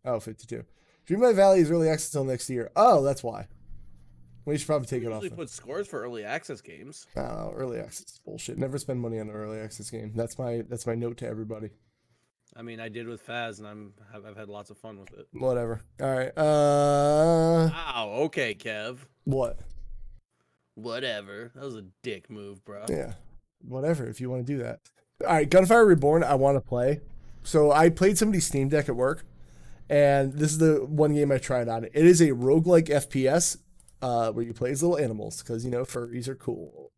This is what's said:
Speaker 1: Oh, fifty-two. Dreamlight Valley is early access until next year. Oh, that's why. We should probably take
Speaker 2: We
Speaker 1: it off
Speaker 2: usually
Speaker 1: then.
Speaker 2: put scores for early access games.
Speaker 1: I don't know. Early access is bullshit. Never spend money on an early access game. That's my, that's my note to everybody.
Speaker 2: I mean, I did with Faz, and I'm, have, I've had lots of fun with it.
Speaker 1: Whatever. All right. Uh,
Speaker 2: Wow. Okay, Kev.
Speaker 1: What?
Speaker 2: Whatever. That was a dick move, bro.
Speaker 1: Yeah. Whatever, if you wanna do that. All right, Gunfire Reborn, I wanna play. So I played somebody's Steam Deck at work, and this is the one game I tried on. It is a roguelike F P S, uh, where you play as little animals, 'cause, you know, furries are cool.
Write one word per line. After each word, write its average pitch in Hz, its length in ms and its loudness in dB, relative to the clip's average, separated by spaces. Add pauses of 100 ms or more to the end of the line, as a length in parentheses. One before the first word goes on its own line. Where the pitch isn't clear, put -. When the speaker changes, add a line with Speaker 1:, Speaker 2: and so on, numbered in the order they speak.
Speaker 1:
Oh, 120 140 -4
fifty-two. 113 440 -12 (440)
Dreamlight 220 280 4
Valley 190 240 8
is 156 120 6
early 165 180 4
access 156 240 -2
until 139 120 -2
next 131 240 -4
year. 120 260 -4
Oh, 202 280 8
that's 139 200 -2
why. 104 240 -10 (1000)
We 147 120 -2
should 147 100 -6
probably 143 200 0
take 127 140 -4
Speaker 2:
We 117 60 -6
Speaker 1:
it 113 40 -6
off 110 120 -6
Speaker 2:
usually 180 60 -8
Speaker 1:
then. - 80 -14
Speaker 2:
put 165 120 -10
scores 175 380 -10
for 131 140 -10
early 113 220 -10
access 131 380 -10
games. - 540 -20
Speaker 1:
I 135 60 -6
don't 123 160 -8
know. 107 180 -10
Early 123 240 -8
access - 320 -14
is - 140 -20
bullshit. 110 320 -14
Never 135 200 -6
spend 131 240 -8
money 113 180 -6
on 107 100 -10
an 104 60 -14
early 107 240 -10
access 107 300 -14
game. 110 260 -12
That's 113 220 -6
my, 117 320 -6
that's 120 160 -10
my 117 100 -4
note 117 220 -6
to 120 100 -10
everybody. 110 420 -10 (840)
Speaker 2:
I 117 60 -20
mean, 117 200 -14
I 113 80 -12
did 113 180 -12
with 117 180 -14
Faz, 117 340 -10
and 107 80 -18
I'm, 104 260 -18 (180)
have, 107 140 -18
I've 104 120 -20
had 107 120 -16
lots 104 200 -16
of 101 80 -20
fun 107 220 -18
with 92 140 -20
it. - 180 -20
Speaker 1:
Whatever. 120 500 -4 (180)
All 135 140 -4
right. 131 240 -6
Uh, 151 1400 4
Speaker 2:
Wow. 135 360 -6 (160)
Okay, 135 280 -4
Kev. 110 440 -10 (260)
Speaker 1:
What? 131 360 -2 (1160)
Speaker 2:
Whatever. 113 800 -10
That 135 80 -18
was 135 120 -12
a 107 100 -16 (160)
dick 101 280 -10
move, 101 360 -16
bro. 104 240 -16
Speaker 1:
Yeah. 71 240 -8 (480)
Whatever, 131 460 -4
if 113 120 -12
you 123 100 -8
wanna 127 140 -6
do 139 140 -6
that. 117 240 -10 (440)
All - 80 0
right, 156 160 2
Gunfire 214 360 8
Reborn, 160 380 6
I 139 120 2
wanna 135 260 4
play. 131 400 -2 (420)
So 151 280 4
I 160 180 8
played 185 280 2
somebody's 208 280 2
Steam 135 240 -2
Deck 147 200 0
at 123 60 -2
work, 131 300 -2 (640)
and 139 440 4
this 151 180 0
is 156 60 -2
the 156 280 4
one 151 280 2
game 143 180 2
I 135 60 2
tried 120 320 -2
on. 113 160 -4
It - 80 -14
is 165 260 8
a 160 120 6
roguelike 160 580 4
F 143 200 0
P 131 180 0
S, 165 300 2 (440)
uh, 117 300 0
where 117 120 -4
you 117 100 -8
play 135 180 -4
as 143 120 -2
little 170 140 2
animals, 110 440 -4
'cause, 117 220 -8
you 127 80 -6
know, 123 140 -4
furries 120 420 -8
are 131 80 -8
cool. 82 640 -12